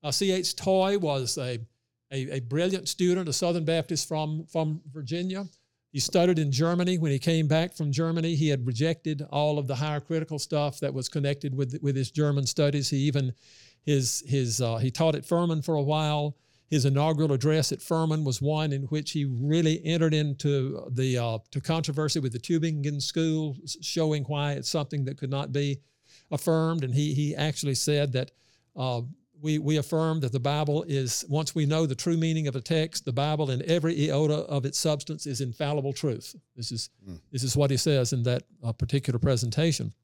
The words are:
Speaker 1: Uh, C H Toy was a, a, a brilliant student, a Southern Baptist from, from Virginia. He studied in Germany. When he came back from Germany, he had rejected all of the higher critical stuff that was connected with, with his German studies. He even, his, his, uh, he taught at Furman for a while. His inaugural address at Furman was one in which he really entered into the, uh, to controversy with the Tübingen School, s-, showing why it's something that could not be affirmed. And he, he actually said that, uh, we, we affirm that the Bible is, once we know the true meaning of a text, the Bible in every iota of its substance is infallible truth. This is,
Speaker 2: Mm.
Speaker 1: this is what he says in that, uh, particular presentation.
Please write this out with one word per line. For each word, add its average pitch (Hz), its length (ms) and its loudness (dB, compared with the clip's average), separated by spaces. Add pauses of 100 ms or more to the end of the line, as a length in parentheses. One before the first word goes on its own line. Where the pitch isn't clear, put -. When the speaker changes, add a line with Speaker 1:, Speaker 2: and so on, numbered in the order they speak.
Speaker 1:
Uh, 147 100 -4
C 196 200 2
H 185 240 0
Toy 190 420 2
was 139 400 0
a, 123 220 -4 (520)
a, 135 260 -4
a - 20 -2
brilliant 151 480 0
student, 180 400 2
a 139 60 -2
Southern 175 320 0
Baptist 160 420 0
from, 156 380 -2
from 156 440 -2
Virginia. 175 560 -4 (460)
He 143 80 -4
studied 175 380 4
in 147 140 2
Germany. 175 480 2
When 156 120 2
he 139 80 2
came 160 280 2
back 160 280 2
from 151 160 -2
Germany, 165 440 0
he 151 140 2
had 135 180 0
rejected 151 640 -2
all 147 260 2
of 143 100 -2
the 135 80 -2
higher 147 240 -2
critical 160 380 -4
stuff 147 440 -2
that 135 120 -2
was 131 160 -4
connected 143 460 -2
with, 135 260 -2
with 143 140 2
his 131 160 -2
German 143 340 2
studies. 143 440 2
He 143 100 0
even, 135 340 2 (500)
his, 139 440 2
his, 127 340 0
uh, 113 160 0
he 123 140 0
taught 160 240 2
at 135 100 -6
Furman 170 380 2
for 165 120 0
a 147 60 2
while. 151 560 0 (300)
His 143 180 2
inaugural 147 480 2
address 147 380 2
at - 100 -6
Furman 160 420 0
was 131 160 0
one 151 320 0
in 139 120 -2
which 151 280 -4
he 147 140 0
really 151 580 2
entered 160 300 2
into 143 800 0
the, 127 260 0
uh, 113 220 -2 (100)
to 139 100 -6
controversy 156 600 0
with 131 140 -2
the 120 60 -6
Tübingen 151 640 0
School, 156 640 -2
s-, - 180 -10
showing 156 440 0
why 147 280 -2
it's 139 160 -6
something 143 360 -2
that 139 120 -6
could 135 140 -6
not 139 200 -2
be 139 280 0 (500)
affirmed. 160 540 2
And 123 100 -2
he, 147 220 2
he 147 200 0
actually 143 380 -2
said 147 400 0
that, 127 160 -2 (460)
uh, 127 260 -2 (400)
we, 151 160 0
we 151 200 2
affirm 160 420 0
that 123 140 -2
the 135 60 0
Bible 147 440 0
is, 135 460 -2
once 151 260 -2
we 156 100 2
know 160 200 2
the 131 100 -2
true 165 220 0
meaning 160 320 0
of 127 80 -6
a 120 40 -6
text, 160 440 -2
the 123 80 -4
Bible 147 380 0
in 127 180 -2
every 160 420 2
iota 151 280 2
of 139 260 -2
its 139 120 -4
substance 151 480 -2
is 135 140 -6
infallible 139 540 -2
truth. - 420 -4 (220)
This 117 160 -8
is, 113 160 -8 (200)
Speaker 2:
Mm. 85 120 -14 (100)
Speaker 1:
this 127 120 -4
is 127 120 -2
what 143 160 4
he 131 60 2
says 135 340 2
in 127 120 -2
that, 123 200 0 (180)
uh, 117 120 -4
particular 127 440 0
presentation. 123 760 2 (100)